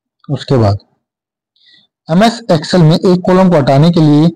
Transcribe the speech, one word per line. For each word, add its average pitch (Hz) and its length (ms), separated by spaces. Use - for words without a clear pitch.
उसके 139 280
बाद 101 220
एमएस 220 320
Excel 170 300
में 156 140
एक 180 260
कॉलम 185 280
को 170 80
हटाने 143 340
के 170 100
लिए 151 340